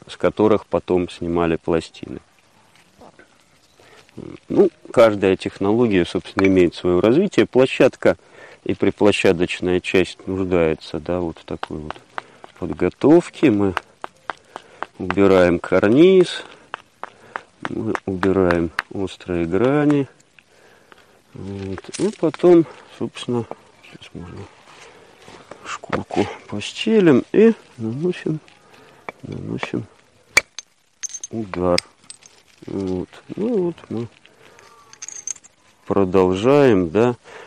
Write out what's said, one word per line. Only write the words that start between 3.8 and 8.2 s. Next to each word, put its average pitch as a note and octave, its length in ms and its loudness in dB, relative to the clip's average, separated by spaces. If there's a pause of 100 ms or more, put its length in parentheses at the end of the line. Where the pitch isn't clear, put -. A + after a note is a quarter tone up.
Ну, - 220 2 (220)
каждая G#2 440 4
технология, G2+ 680 0
собственно, - 420 -2
имеет F#2 280 4
свое F2+ 260 0
развитие. F3 460 2
Площадка - 680 2 (480)